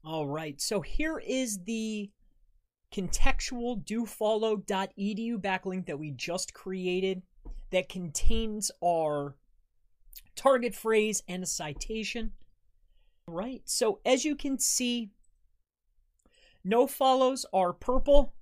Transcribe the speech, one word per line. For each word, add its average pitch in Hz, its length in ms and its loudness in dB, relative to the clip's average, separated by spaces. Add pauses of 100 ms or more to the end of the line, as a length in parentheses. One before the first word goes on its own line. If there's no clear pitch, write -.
All 160 220 -4
right, 160 320 -8
so 196 220 -2
here 311 360 -2
is 233 460 -4
the 220 480 -6 (800)
contextual 240 880 2
do 226 220 -2
follow 220 480 0
dot 196 400 -4
E 202 200 -4
D 214 80 -6
U 226 180 -4
backlink 185 460 -4
that 147 120 -8
we 151 140 -10
just 170 420 -8
created 185 680 -4 (500)
that 185 160 0
contains 214 800 4 (140)
our 151 500 -2 (1000)
target 247 400 2
phrase 214 500 0
and 185 160 -10
a 180 40 -10
citation. 214 840 -8 (960)
All 170 80 -12
right, 226 300 -8
so 214 420 0
as 254 180 4
you 294 120 -2
can 269 240 -4
see, 240 500 -2 (1500)
no 233 240 4
follows 262 680 2
are 180 200 2
purple 262 680 6